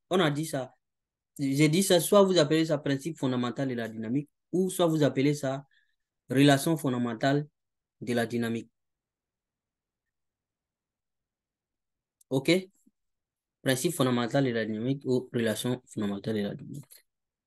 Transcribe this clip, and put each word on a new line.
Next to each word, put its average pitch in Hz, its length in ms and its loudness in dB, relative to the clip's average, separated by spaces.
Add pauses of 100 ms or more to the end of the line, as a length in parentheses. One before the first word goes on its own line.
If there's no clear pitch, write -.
On 175 100 2
a 160 100 4
dit 147 160 -4
ça. 131 300 -8 (600)
J'ai 143 320 2
dit 180 140 2
ça, 180 160 4
soit 202 240 6
vous 185 140 2
appelez 156 280 4
ça 156 120 0
principe 143 400 -4
fondamental 127 520 -2
de 127 40 -6
la 117 140 -6
dynamique, 113 420 -6 (220)
ou 185 180 0
soit 175 180 0
vous 156 160 2
appelez 139 300 2
ça 139 320 -6 (640)
relation 139 460 4
fondamentale 135 720 -2 (540)
de 120 120 -4
la 117 120 0
dynamique. 117 440 -4 (3500)
Ok ? 139 220 0 (1080)
Principe 135 320 0
fondamental 127 520 0
de 123 60 -2
la 113 140 -2
dynamique 117 400 -4
ou 127 280 0
relation 120 520 -2
fondamentale 104 500 -4
de 104 60 -2
la 101 140 -6
dynamique. - 500 -16 (420)